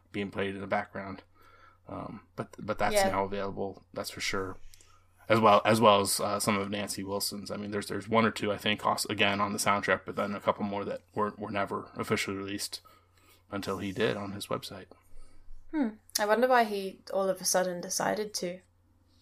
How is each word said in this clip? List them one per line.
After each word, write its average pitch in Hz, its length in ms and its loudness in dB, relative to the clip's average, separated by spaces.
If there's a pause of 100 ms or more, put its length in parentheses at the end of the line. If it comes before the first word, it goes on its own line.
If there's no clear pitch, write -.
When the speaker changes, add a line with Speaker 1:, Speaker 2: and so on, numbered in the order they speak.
(120)
Speaker 1:
being 101 200 -4
played 98 240 -4
in 98 60 -10
the 98 60 -8
background. 98 560 -4 (680)
Um, - 320 -10 (160)
but, - 200 -10
but 104 220 -4
that's 104 160 2
Speaker 2:
Yeah. 98 140 4
Speaker 1:
now 98 160 2
available, 98 580 -6 (100)
that's 101 160 -6
for - 120 -10
sure. 95 360 -4 (720)
As 110 140 6
well, 104 240 10
as 110 160 6
well 104 180 10
as, 98 220 0
uh, 104 180 0
some 104 180 0
of 98 120 -4
Nancy 101 340 -6
Wilson's. 98 480 -4
I 101 60 -6
mean, 104 140 -8
there's, 101 160 -4
there's 98 200 -6
one 110 180 4
or 107 60 2
two, 104 220 -2
I 98 40 -4
think, 107 280 0
also, 104 240 0
again, 101 320 2
on 101 100 0
the 104 80 -2
soundtrack, 101 460 2
but 101 100 -8
then 101 180 -2
a 98 60 -6
couple 104 240 0
more 101 220 -2
that 95 160 -6 (120)
were, 104 240 -2
were 104 140 -8
never 101 460 -4
officially 104 400 -2
released 98 420 -6 (720)
until 98 280 -4
he 101 120 -4
did 110 240 2
on 101 160 -6
his 98 160 -10
website. 101 380 -8 (880)
Speaker 2:
Hmm. 285 160 0 (300)
I 214 60 -2
wonder 220 220 4
why 247 180 4
he 196 340 -6 (140)
all 190 160 2
of 185 100 -2
a 185 60 -6
sudden 180 340 0
decided 196 560 -2
to. 180 240 -6 (640)